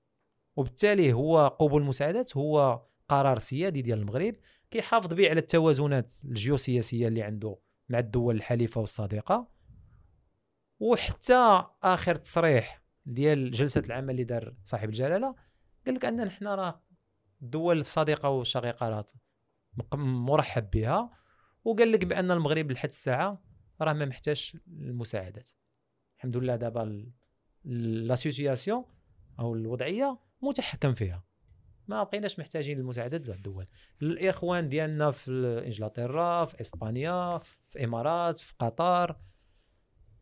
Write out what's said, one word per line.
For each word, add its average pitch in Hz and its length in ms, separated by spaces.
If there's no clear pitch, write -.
وبالتالي 170 560
هو 147 340
قبول 147 360
المساعدات 147 540
هو 139 500
قرار 139 300
سيادي 147 440
ديال 117 160
المغرب 127 360
كيحافظ 214 440
به 175 160
على 160 100
التوازنات 147 760
الجيوسياسية 120 840
اللي 113 140
عنده 104 360
مع 120 100
الدول 120 380
الحليفة 117 440
والصديقة. 107 680
وحتى 226 840
آخر 185 320
تصريح - 680
ديال 135 440
جلسة 131 360
العمل 131 240
اللي 127 140
دار 117 300
صاحب 107 240
الجلالة 165 460
قال 254 80
لك 254 100
أن 233 200
نحن 202 220
راه 190 360
الدول 160 360
الصديقة 151 500
والشقيقة 120 600
راه 107 160
مق-، - 200
مرحب 127 720
بها، 143 400
وقال 226 280
لك 190 120
بأن 180 260
المغرب 156 400
لحد 131 180
الساعة 160 540
راه 156 120
ما 147 120
محتاجش - 520
المساعدات. 120 840
الحمد 123 200
لله 123 200
دابا 117 260
ال-، 107 300
ال-، 113 400
لا 123 80
سيتياسيون 143 720
أو 117 160
الوضعية 139 640
متحكم 254 520
فيها. 90 300
ما 208 140
بقيناش 202 360
محتاجين 147 400
للمساعدات 127 420
ديال 117 160
الدول. 98 300
الإخوان 175 680
ديالنا 151 420
في - 200
ال-، 123 340
إنجلترا، 127 800
في - 160
إسبانيا، 165 800
في - 160
إمارات، 151 540
في - 200
قطر، 175 600